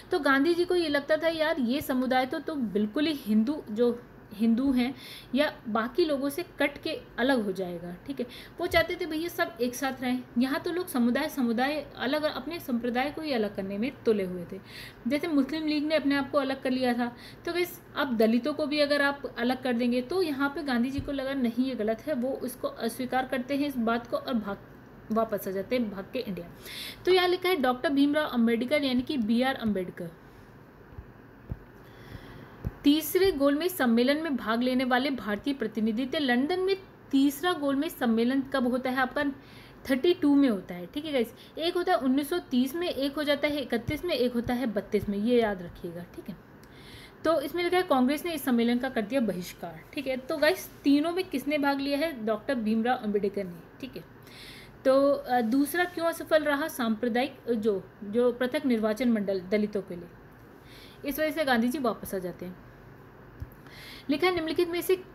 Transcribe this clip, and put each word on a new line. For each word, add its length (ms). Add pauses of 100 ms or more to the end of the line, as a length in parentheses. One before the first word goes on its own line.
(100)
तो 80
गांधी 360
जी 100
को 100
ये 140
लगता 280
था, 120
"यार, 320
ये 200
समुदाय 460
तो, 120
तो 160
बिल्कुल 520
ही 60
हिंदू, 580
जो 320 (300)
हिंदू 400
हैं 220 (400)
या 220 (120)
बाकी 360
लोगों 240
से 160 (140)
कट 240
के 180 (180)
अलग 260
हो 80
जाएगा", 440 (100)
ठीक 140
है। 60 (340)
वो 60
चाहते 340
थे, 60
"भैया 220
सब 320
एक 140
साथ 280
रहें।" 200 (160)
यहाँ 220
तो 120
लोग 160
समुदाय, 400
समुदाय 580 (100)
अलग, 260
अपने 380
संप्रदाय 500
को 120
ही 100
अलग 240
करने 220
में 140 (140)
तुले 180
हुए 280
थे। 80 (480)
जैसे 180
मुस्लिम 400
लीग 200
ने 80
अपने 200
आप 160
को 80
अलग 240
कर 80
लिया 240
था, 220 (300)
तो 60
गाइस, 280 (160)
अब 200
दलितों 380
को 120
भी 120
अगर 240
आप 360
अलग 240
कर 100
देंगे, 300
तो 200
यहाँ 260
पे 140
गांधी 280
जी 100
को 120
लगा 220
नहीं 300
ये 100
गलत 320
है, 80
वो 140
उसको 400
अस्वीकार 560
करते 320
हैं 120
इस 80
बात 300
को 100
और 180
भाग, 240 (540)
वापस 360
आ 20
जाते 260
हैं 140
भाग 220
के 60
इंडिया। 280 (580)
तो 80
यहाँ 160
लिखा 200
है 80
डॉक्टर 320
भीमराव 400
अंबेडकर 540
यानी 200
कि 160
बी 240
आर 120
अम्बेडकर। 560 (2750)
तीसरे 480
गोलमेज 400
सम्मेलन 440
में 200
भाग 260
लेने 220
वाले 260
भारतीय 440
प्रतिनिधि 520
थे। 120
लंदन 420
में 160 (340)
तीसरा 420
गोलमेज 400
सम्मेलन 480
कब 260
होता 240
है 60
आपका? 280 (640)
थर्टी 240
टू 200
में 140
होता 260
है, 120
ठीक 180
है 80
guys। 220 (240)
एक 160
होता 180
है 60
उन्नीस 320
सौ 80
तीस 360
में, 140
एक 260
हो 80
जाता 260
है 140
इकतीस 420
में, 100
एक 180
होता 220
है 120
बत्तीस 420
में, 100
ये 220
याद 220
रखिएगा, 400
ठीक 260
है। 80 (880)
तो 160
इसमें 240
लिखा 120
है 60
कांग्रेस 420
ने 80
इस 120
सम्मेलन 340
का 100
कर 140
दिया 180
बहिष्कार, 600 (120)
ठीक 140
है। 100
तो 200
guys, 360 (120)
तीनों 280
में 160
किसने 300
भाग 220
लिया 180
है? 280
डॉक्टर 280
भीमराव 420
अम्बेडकर 480
ने, 120 (240)
ठीक 160
है। 180 (680)
तो, 280
अ, 280
दूसरा 440
क्यों 220
असफल 380
रहा? 240
सांप्रदायिक, 680 (120)
अ, 40
जो, 360 (160)
जो 280
पृथक 340
निर्वाचन 420
मंडल 320
दलितों 420
के 140
लिए, 120 (1000)
इस 100
वजह 120
से 140
गांधी 240
जी 100
वापस 360
आ 40
जाते 280
हैं। 180 (1500)
लिखा 160
है 80
निम्नलिखित 340
में 120
से, 220 (120)